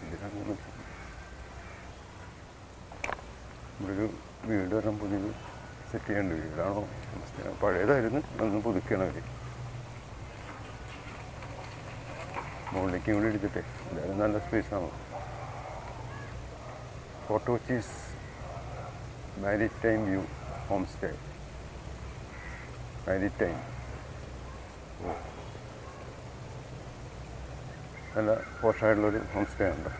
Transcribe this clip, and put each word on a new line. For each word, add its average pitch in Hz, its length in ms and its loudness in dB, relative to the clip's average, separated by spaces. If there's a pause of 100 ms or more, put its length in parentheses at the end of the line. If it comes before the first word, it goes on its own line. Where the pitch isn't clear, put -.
ഇതിലാണ് 101 280 -6 (3500)
ഇവിടെ 98 140 0
ഒരു 101 120 4 (440)
വീട് 98 260 6
വരണം, 107 260 4
പുതിയത് 101 280 2 (600)
സെറ്റ് - 180 -2
ചെയ്യേണ്ട 101 240 4 (100)
വീടാണോ 85 400 2 (800)
പഴയതായിരുന്നു, 113 560 8 (140)
അതൊന്ന് 107 340 4
പുതുക്കുകയാണ് 95 400 4
അവര്. - 140 -2 (3500)
മുകളിലേക്ക് 92 400 4
ഇവിടെ 104 180 8
എടുത്തിട്ടേ, 98 300 2 (280)
എന്തായാലും 87 340 0
നല്ല 107 120 6 (120)
സ്പേസ് 107 300 4
ആണ്. 85 120 2 (2500)
ഫോർട്ട് 107 240 6
കൊച്ചീസ് 120 440 4 (1500)
മാരിടൈം 107 560 6 (100)
വ്യൂ 95 140 4 (460)
ഹോം 98 140 4 (100)
സ്റ്റേ. - 180 -2 (2000)
മാരിടൈം. 95 500 4 (1500)
ഓ. - 20 0 (3000)
നല്ല 107 140 4 (320)
പോഷായിട്ടുള്ളൊരു 107 580 8 (140)
ഹോം 107 180 4
സ്റ്റേ - 140 4 (100)
ഉണ്ട്. 80 240 -2